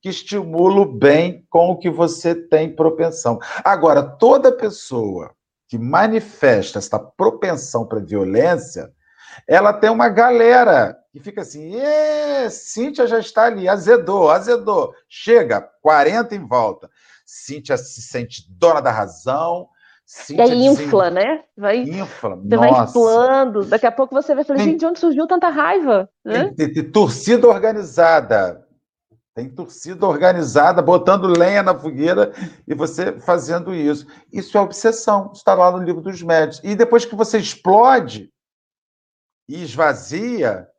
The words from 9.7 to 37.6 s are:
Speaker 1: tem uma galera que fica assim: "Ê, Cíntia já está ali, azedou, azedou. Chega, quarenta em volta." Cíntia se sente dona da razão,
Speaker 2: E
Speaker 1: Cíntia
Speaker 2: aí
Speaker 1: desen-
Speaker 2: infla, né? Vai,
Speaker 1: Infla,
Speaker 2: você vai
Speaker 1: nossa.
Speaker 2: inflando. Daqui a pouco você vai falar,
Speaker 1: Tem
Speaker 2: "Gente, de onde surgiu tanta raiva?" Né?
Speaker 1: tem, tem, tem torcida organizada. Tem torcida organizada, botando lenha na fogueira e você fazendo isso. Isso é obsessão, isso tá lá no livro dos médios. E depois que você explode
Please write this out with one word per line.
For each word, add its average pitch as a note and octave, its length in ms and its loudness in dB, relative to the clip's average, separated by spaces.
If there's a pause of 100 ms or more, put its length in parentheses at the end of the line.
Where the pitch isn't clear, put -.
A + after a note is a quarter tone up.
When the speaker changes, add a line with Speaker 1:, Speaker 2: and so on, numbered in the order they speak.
Speaker 1:
tem G#3+ 180 2
uma A3+ 180 0
galera A#3 880 4 (160)
que C#3+ 80 -20
fica G3+ 220 -14
assim: D#3 340 -18
"Ê, D4 760 -2
Cíntia C4 560 -4
já A#3 120 0
está A3 260 0
ali, G3+ 240 -2
azedou, G3 640 2
azedou. G3 640 -2 (140)
Chega, A3 520 2 (220)
quarenta E3 520 2
em F3 120 -12
volta." G#2+ 420 -2 (380)
Cíntia C#3 500 -10
se B2+ 240 -12
sente - 480 -12
dona D3 320 0
da C#3 100 -2
razão, C3+ 800 -6 (400)
Speaker 2:
E - 40 -20 (120)
Speaker 1:
Cíntia E3+ 200 0
Speaker 2:
aí B3+ 60 6 (120)
Speaker 1:
desen- C#4 100 6
Speaker 2:
infla, G3+ 380 0
né? A3+ 340 -2 (120)
Vai, G#3 260 -2
Speaker 1:
Infla, F3+ 540 -10
Speaker 2:
você G3+ 200 -2
vai A#3+ 140 4
Speaker 1:
nossa. B3 280 2
Speaker 2:
inflando. A#3 680 2
Daqui A3 200 0
a A3+ 60 2
pouco C4 220 -4
você C#4+ 200 0
vai C#4+ 100 -2
falar, C#4+ 140 -2
Speaker 1:
Tem D#4 120 2
Speaker 2:
"Gente, D#4 100 -2
de D#4+ 60 -2
onde F4 120 -4
surgiu D#4+ 280 0
tanta F4+ 240 0
raiva?" D4 580 0 (160)
Né? A#3 220 -2
Speaker 1:
tem, G4+ 80 -8
tem, D3+ 180 -2
tem - 180 -6
torcida G#3+ 560 2
organizada. E3 1200 0 (680)
Tem B2 160 -12
torcida E3+ 580 -10
organizada, E3 760 2
botando F3+ 460 2
lenha F#3 340 2
na F#3 160 0
fogueira D#3+ 540 -2 (340)
e D3+ 80 -8
você E3 460 -6
fazendo F3 520 -4
isso. D3 320 -4 (280)
Isso G3 260 -4
é - 20 4
obsessão, G3+ 720 -2
isso - 120 -20
tá F#3+ 100 4
lá F3+ 160 4
no F3+ 120 -6
livro E3 200 -6
dos F3 180 -12
médios. D#3+ 440 -2
E G3+ 100 -6
depois A#3 300 2
que - 100 -14
você A3 240 -2
explode G3 920 2 (1160)